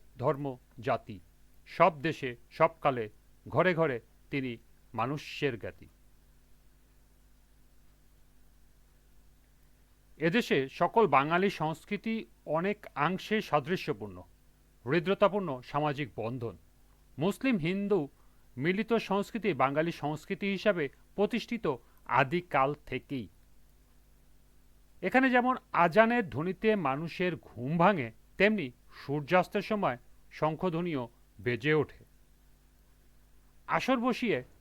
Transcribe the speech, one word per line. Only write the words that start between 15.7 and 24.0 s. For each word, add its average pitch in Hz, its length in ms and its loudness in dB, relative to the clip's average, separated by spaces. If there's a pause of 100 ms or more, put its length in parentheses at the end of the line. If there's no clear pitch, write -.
বন্ধন। 117 420 -6 (640)
মুসলিম 202 380 0
হিন্দু 185 520 0 (480)
মিলিত 190 360 0
সংস্কৃতি 202 600 -2
বাঙালি 143 380 0
সংস্কৃতি 156 560 -6
হিসাবে 180 420 0 (260)
প্রতিষ্ঠিত 202 600 -2 (300)
আদিকাল 139 680 2 (100)
থেকেই। 127 420 -8 (1700)